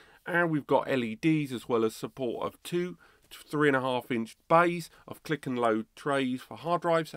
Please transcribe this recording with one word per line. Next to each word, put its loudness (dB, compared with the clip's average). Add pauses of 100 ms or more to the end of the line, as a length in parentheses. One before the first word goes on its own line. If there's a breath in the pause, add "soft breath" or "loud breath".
(240 loud breath)
and 2
we've 0
got 4
L 2
E -4
Ds 2
as -10
well 2
as 0
support -6
of -10
two -4 (520 soft breath)
three 2
and 4
a 2
half -2
inch -2 (100)
bays 2 (180 loud breath)
of -14
click -6
and -4
load 2 (100)
trays -2
for -18
hard -2
drives 0